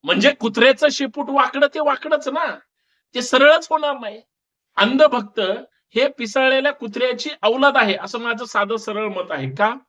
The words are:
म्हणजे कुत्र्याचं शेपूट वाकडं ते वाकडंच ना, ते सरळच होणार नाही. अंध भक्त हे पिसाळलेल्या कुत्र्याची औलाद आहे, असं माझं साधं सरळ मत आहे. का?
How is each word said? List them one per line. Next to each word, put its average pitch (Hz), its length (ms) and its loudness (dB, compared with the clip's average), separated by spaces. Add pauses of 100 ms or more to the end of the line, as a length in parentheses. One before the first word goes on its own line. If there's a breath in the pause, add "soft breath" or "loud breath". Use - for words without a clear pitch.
म्हणजे 190 280 2
कुत्र्याचं 240 580 2
शेपूट 277 400 -6
वाकडं 269 440 0
ते 302 60 -8
वाकडंच 294 480 -2
ना, 285 320 -6 (560)
ते 247 60 -4
सरळच 294 480 4
होणार 302 300 -2
नाही. 214 220 -14 (540)
अंध 254 280 4
भक्त 247 360 0 (560)
हे 254 120 2
पिसाळलेल्या 262 680 0
कुत्र्याची 247 560 -6 (140)
औलाद 269 340 2
आहे, 208 180 2
असं 196 240 -10
माझं 233 260 -6
साधं 214 320 -2
सरळ 214 300 -6
मत 180 240 -8
आहे. 135 200 -6
का? 208 240 0 (140)